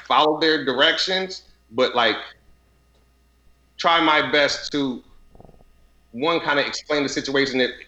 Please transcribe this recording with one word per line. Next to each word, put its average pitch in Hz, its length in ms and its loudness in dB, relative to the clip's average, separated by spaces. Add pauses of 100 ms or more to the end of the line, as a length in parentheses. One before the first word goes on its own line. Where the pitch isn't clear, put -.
follow 151 340 2
their 156 260 0
directions, 160 760 -2 (280)
but, 117 240 0
like, 113 220 2 (1600)
try 170 240 2
my 151 300 2
best 143 420 0
to, 135 280 -4 (1080)
one, 156 300 0
kinda 143 240 0
explain 147 380 -4
the 135 60 -2
situation. 135 520 0
If, 120 100 0 (160)